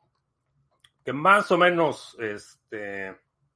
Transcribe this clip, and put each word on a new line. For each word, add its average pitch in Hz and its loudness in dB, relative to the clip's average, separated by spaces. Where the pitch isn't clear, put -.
que 127 -4
más 190 2
o 175 4
menos, 170 0
este, 101 -10